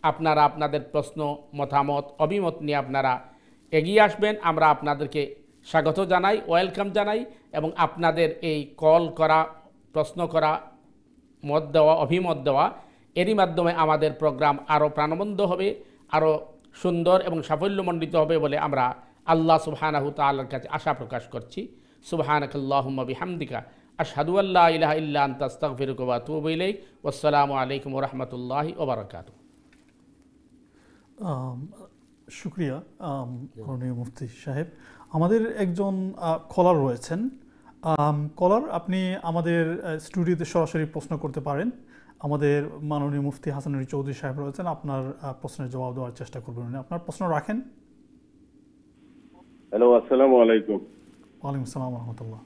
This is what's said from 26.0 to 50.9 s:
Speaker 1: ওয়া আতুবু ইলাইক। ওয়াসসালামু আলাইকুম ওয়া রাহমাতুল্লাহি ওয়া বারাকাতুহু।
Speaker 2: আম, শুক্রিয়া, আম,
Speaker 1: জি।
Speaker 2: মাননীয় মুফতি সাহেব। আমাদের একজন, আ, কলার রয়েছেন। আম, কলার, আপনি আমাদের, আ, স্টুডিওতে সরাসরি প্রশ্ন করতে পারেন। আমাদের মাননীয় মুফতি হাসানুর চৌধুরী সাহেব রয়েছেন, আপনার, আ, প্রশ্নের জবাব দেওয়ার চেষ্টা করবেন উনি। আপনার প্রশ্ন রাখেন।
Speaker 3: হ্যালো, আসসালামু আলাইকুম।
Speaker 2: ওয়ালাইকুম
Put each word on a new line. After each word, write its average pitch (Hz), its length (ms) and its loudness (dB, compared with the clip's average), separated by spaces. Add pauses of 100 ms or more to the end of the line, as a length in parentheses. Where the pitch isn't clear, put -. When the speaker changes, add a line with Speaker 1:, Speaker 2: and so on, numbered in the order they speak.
Speaker 1:
ওয়া 123 120 0
আতুবু 147 320 -4
ইলাইক। 180 280 -2 (260)
ওয়াসসালামু 143 520 2
আলাইকুম 135 380 -4
ওয়া 135 100 -4
রাহমাতুল্লাহি 127 720 -6
ওয়া 160 100 -4
বারাকাতুহু। 107 600 -8 (1800)
Speaker 2:
আম, 131 420 -6 (640)
শুক্রিয়া, 151 520 -6 (160)
আম, 131 560 -8
Speaker 1:
জি। 113 80 -18
Speaker 2:
মাননীয় 127 300 -6
মুফতি 120 360 -10
সাহেব। 147 380 -8 (460)
আমাদের 220 440 2
একজন, 190 600 -2
আ, 160 220 -2 (100)
কলার 180 280 4
রয়েছেন। 143 520 -2 (540)
আম, 147 540 0
কলার, 214 340 2
আপনি 185 520 -4
আমাদের, 170 600 -2
আ, 160 140 -6
স্টুডিওতে 170 460 -2
সরাসরি 170 400 0
প্রশ্ন 151 320 -8
করতে 143 240 -6
পারেন। 151 300 -4 (500)
আমাদের 143 440 0 (180)
মাননীয় 147 380 -2
মুফতি 143 300 -6
হাসানুর 139 340 -4
চৌধুরী 139 280 -6
সাহেব 135 280 -8
রয়েছেন, 139 260 -8
আপনার, 139 540 -6
আ, 139 200 -10
প্রশ্নের 131 300 -10
জবাব 127 240 -8
দেওয়ার 123 180 -8
চেষ্টা 123 280 -14
করবেন 120 260 -12
উনি। 123 100 -10
আপনার 170 240 -10
প্রশ্ন 180 280 -8
রাখেন। 170 320 -2 (2000)
Speaker 3:
হ্যালো, 120 220 6
আসসালামু 127 480 6
আলাইকুম। 113 340 4
Speaker 2:
ওয়ালাইকুম - 880 -10